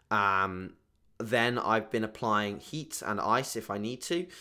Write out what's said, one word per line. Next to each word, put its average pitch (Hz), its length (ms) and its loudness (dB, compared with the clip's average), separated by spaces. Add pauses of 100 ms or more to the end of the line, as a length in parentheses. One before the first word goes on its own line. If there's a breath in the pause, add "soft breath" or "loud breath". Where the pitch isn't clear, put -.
(100)
Um, 95 640 2 (440)
then 117 400 2
I've 110 320 2
been 110 140 0
applying 104 540 0
heat - 460 -10
and 104 160 -2
ice 117 340 0
if 110 160 -4
I 101 80 -2
need 117 240 -4
to. 175 240 -2 (140 loud breath)